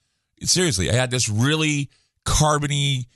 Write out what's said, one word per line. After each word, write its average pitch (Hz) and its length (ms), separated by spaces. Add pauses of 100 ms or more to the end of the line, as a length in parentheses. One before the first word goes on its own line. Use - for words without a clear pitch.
(420)
Seriously, 120 460
I 90 60
had 127 160
this 123 180
really 143 640 (340)
carbony 143 920